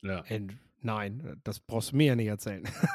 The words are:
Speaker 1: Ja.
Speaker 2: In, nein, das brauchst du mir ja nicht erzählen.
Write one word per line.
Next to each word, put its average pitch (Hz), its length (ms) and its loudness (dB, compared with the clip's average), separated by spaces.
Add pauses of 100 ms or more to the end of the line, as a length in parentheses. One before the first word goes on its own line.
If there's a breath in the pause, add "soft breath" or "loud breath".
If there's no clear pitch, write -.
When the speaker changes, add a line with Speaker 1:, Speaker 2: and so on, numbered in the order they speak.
Speaker 1:
Ja. 95 180 -2
Speaker 2:
In, 104 380 -6 (220)
nein, 110 640 -4
das - 160 -4
brauchst 113 320 -2
du 135 40 2
mir 151 100 8
ja 127 100 6
nicht 110 120 2
erzählen. 101 360 -4 (300)